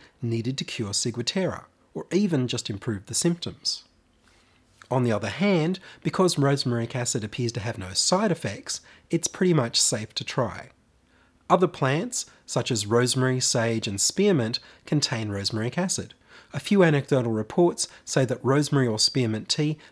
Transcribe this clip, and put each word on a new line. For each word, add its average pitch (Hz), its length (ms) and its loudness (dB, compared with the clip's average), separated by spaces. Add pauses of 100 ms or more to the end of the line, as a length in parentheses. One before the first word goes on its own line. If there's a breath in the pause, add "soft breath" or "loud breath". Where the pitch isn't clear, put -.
(220 loud breath)
needed 117 360 -2
to - 60 -4
cure 101 280 -4
Ciguatera, 117 720 -2 (280)
or - 180 -8
even 165 380 2
just - 220 -6
improve 101 340 -6
the 117 100 -12
symptoms. - 720 -2 (1040 soft breath)
On 127 140 2
the 117 80 2
other 104 160 -2
hand, 175 500 0 (240 loud breath)
because 180 340 2
rosmarinic 135 580 0
acid 120 280 -4
appears 113 300 -4
to - 80 -6
have 110 180 -6
no 92 140 -10
side 185 400 2
effects, - 480 -6 (300 loud breath)
it's - 180 -2
pretty 185 240 2
much 123 280 2
safe 107 340 -2
to - 100 -6
try. - 460 -4 (800 soft breath)
Other 180 180 4
plants, 160 580 -2 (200 loud breath)
such - 240 -2
as 104 160 -2
rosemary, 127 540 2
sage, 117 460 0
and 101 140 -4
spearmint, 151 580 2 (280 loud breath)
contain 123 420 -2
rosmarinic 107 480 -4
acid. - 380 -4 (400 loud breath)
A 143 60 -4
few 202 220 4
anecdotal 139 500 4
reports 110 560 2 (180 loud breath)
say 135 180 2
that 117 180 -4
rosemary 139 440 4
or 107 120 0
spearmint 110 520 0
tea 151 260 0 (160 loud breath)